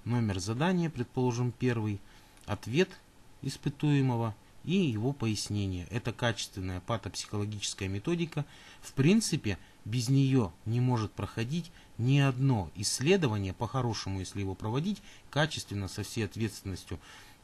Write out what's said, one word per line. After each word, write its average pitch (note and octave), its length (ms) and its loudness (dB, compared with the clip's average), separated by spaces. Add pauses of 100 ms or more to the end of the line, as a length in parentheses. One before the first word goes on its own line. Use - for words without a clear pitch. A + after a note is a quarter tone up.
Номер A2 340 2
задания, D#3 500 0
предположим, B2 600 0
первый. A2 480 0 (460)
Ответ C3 440 0 (520)
испытуемого C3 920 0 (300)
и D#3 100 0
его C3+ 380 2
пояснение. G2+ 760 -2
Это A#2 220 -4
качественная F#2+ 680 -4
патопсихологическая G#2 1080 -4
методика. D#3 560 -2 (380)
В - 100 -16
принципе, C#3 640 4 (280)
без A#2 240 0
неё C3+ 420 6 (140)
не A#2 160 2
может A#2+ 320 2
проходить A#2+ 580 -4 (260)
ни C3 220 6
одно B2+ 560 4
исследование, G#2+ 800 2
по-хорошему, A2 640 -2
если G2 220 -6
его F#2+ 140 -2
проводить, C#3+ 460 -2 (280)
качественно, A#2+ 580 -2
со G#2 160 -6
всей G#2+ 220 -2
ответственностью, G2 760 -6 (440)